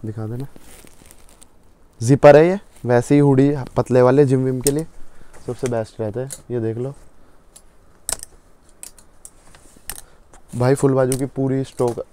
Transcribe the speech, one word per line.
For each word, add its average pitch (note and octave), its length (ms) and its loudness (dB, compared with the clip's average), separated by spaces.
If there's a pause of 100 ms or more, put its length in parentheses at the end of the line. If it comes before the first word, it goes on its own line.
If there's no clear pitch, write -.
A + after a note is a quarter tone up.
दिखा A2 220 -10
देना। A#2+ 200 -10 (1500)
जिपर C#3 340 6
है D#3 120 6
ये, F#3+ 120 -2 (260)
वैसे A#2+ 300 2
ही C#3+ 60 4
हुडी C#3 300 4 (240)
पतले B2 260 0
वाले C3+ 240 6
जिम C3 200 0
विम C3 160 -4
के B2 100 2
लिए D#3 140 -4 (640)
सबसे B2+ 220 -8
best A2+ 320 -6
रहते G#2+ 180 -8
हैं। C3 100 -10 (220)
ये A#2+ 100 -6
देख A2+ 160 -6
लो C3+ 160 -10 (3500)
भाई, B2 220 0
फुल C#3 180 0
बाजू C3 240 0
की C3+ 100 -4
पूरी C3+ 360 -4
stock A#2+ 500 -4